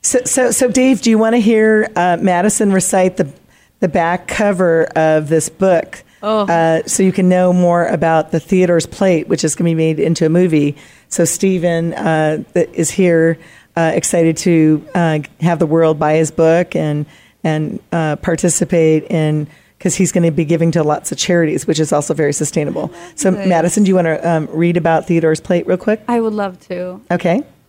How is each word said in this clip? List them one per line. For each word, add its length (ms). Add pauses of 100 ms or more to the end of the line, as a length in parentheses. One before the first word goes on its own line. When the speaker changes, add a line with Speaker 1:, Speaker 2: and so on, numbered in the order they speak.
Speaker 1:
So, 220
so, 260
so, 200
Dave, 320
do 80
you 80
wanna 200
hear, 580
uh, 240
Madison 520
recite 440
the, 140 (500)
the 80
back 400
cover 560 (120)
of 320
this 200
book? 540 (200)
Speaker 2:
Oh. 240
Speaker 1:
Uh, 400
so 160
you 100
can 160
know 240
more 340
about 440
the 100
Theodore's 460
Plate, 420
which 160
is 100
gonna 160
be 40
made 260
into 260
a 40
movie. 460 (320)
So 160
Stephen, 720
uh, 480 (120)
th-, 180
is 180
here, 480 (380)
uh, 180
excited 440
to, 560
uh, 240 (220)
have 180
the 80
world 320
buy 160
his 160
book 460
and, 300 (360)
and, 380 (120)
uh, 240
participate 960
in, 360 (340)
'cause 160
he's 160
gonna 180
be 160
giving 240
to 120
lots 300
of 60
charities, 480
which 140
is 120
also 220
very 180
sustainable. 580 (260)
So 140
Speaker 2:
Nice. 180
Speaker 1:
Madison, 360
do 60
you 60
wanna, 260
um, 300
read 260
about 280
Theodore's 340
Plate 260
real 120
quick? 300
Speaker 2:
I 120
would 140
love 240 (100)
to. 320 (100)
Speaker 1:
Okay. 320 (260)